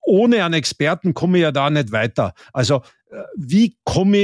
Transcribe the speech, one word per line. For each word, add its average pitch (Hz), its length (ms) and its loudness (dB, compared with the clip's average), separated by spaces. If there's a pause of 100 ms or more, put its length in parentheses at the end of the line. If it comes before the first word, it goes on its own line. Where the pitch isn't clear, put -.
ohne 226 420 2
einen 170 100 -2
Experten 180 600 -2
komme 180 240 0
ich 170 60 4
ja 156 80 0
da 139 180 -2
nicht 143 220 -2
weiter. 110 420 -4 (180)
Also, 131 260 0 (320)
äh, - 140 -16 (140)
wie 180 480 0
komme 196 380 2